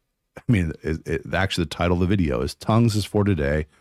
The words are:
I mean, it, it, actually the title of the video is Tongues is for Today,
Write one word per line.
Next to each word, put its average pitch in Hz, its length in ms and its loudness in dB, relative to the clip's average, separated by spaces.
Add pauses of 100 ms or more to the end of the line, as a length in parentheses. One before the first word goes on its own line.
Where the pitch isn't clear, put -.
(380)
I - 120 -6
mean, 90 220 2 (100)
it, 78 240 -4
it, - 280 -4
actually 90 300 0
the 73 60 -8
title 87 260 0
of 87 40 0
the 92 60 2
video 82 340 0
is 71 140 -4
Tongues 113 420 2
is 101 80 0
for 104 180 0
Today, 78 440 0 (140)